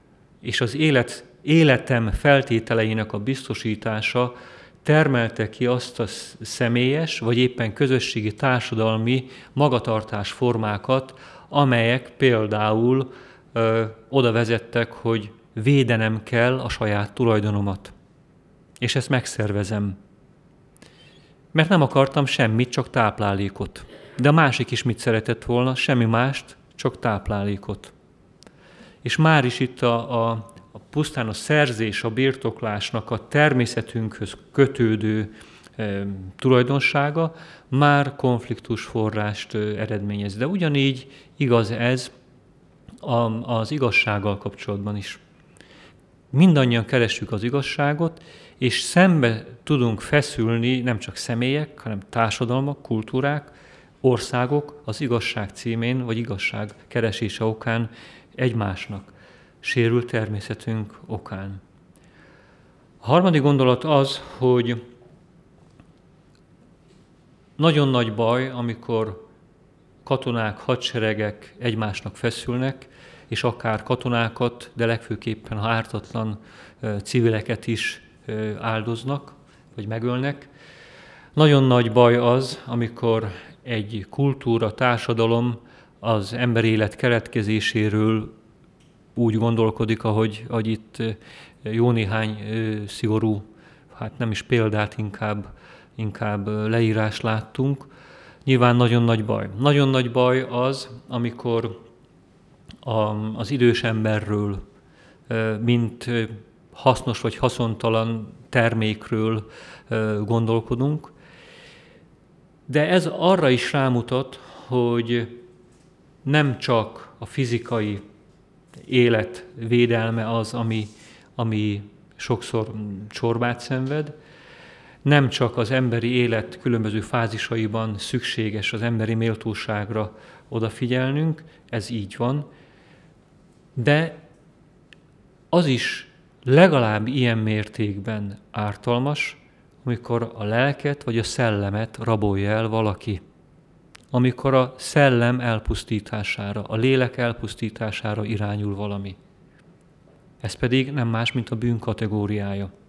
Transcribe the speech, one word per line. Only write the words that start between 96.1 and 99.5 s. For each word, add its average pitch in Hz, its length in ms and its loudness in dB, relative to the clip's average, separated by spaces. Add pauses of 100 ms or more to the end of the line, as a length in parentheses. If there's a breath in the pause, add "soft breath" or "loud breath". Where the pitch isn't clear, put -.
ö, 107 220 -2
leírást 110 540 0
láttunk. 131 640 -2 (580 loud breath)
Nyilván 123 320 6
nagyon 120 260 4
nagy 113 220 2
baj. 107 240 -4 (100)